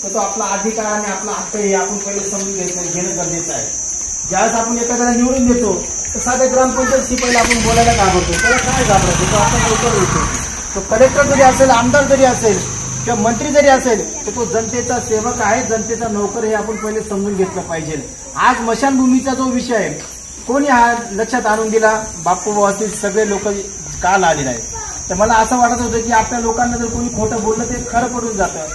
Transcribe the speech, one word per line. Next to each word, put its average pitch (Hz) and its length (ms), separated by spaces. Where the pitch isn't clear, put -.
तर 196 100
तो 226 40
आपला 202 340
अधिकार 214 340
आणि 208 260
आपला 208 200
हक्क - 240
आहे, 202 180
आपण 202 240
पहिले 196 320
समजून 196 240
घ्यायचं, 175 400
घेणं 175 240
गरजेचं 165 360
आहे. - 120
ज्यावेळेस 220 260
आपण 233 220
एखाद्याला 240 340
निवडून 247 360
देतो 240 260
तर 226 60
साध्या 254 280
ग्रामपंचायत 254 600
शिपाईला 247 320
आपण 233 240
बोलायला 226 300
घाबरतो, 185 380
त्याला 247 260
काय 254 260
घाबरतो, 180 480
तो 208 60
आपला 208 300
लवकर 220 300
होतो. - 260
तो 196 40
कलेक्टर 262 360
जरी 277 160
असेल, 262 280
आमदार 247 340
जरी 269 200
असेल 226 340
किंवा 226 160
मंत्री 240 300
जरी 285 160
असेल, 254 580
तर 214 100
तो 240 100
जनतेचा 233 540
सेवक 220 420
आहे, 220 280
जनतेचा 220 380
नोकर, 208 360
हे 214 100
आपण 214 220
पहिले 214 260
समजून 202 340
घेतलं 185 260
पाहिजे. 156 400
आज 214 200
स्मशानभूमीचा 254 760
जो 262 100
विषय 240 320
आहे, 175 140
कोणी 285 200
हा 240 260
लक्षात 214 340
आणून 220 240
दिला? 220 320
बापू 180 340
भाऊ 208 140
असतील, 196 260
सगळे 202 380
लोक 202 180
काल 185 200
आलेले 147 260
आहेत. - 260
तर 180 60
मला 214 180
असं 220 240
वाटत 240 240
होतं 226 200
की 226 100
आपल्या 233 280
लोकांना 233 380
जर 233 80
कोणी 240 240
खोटं 214 340
बोललं 220 200
ते 247 280
खरं 240 160
पडून 233 300
जातं. 170 380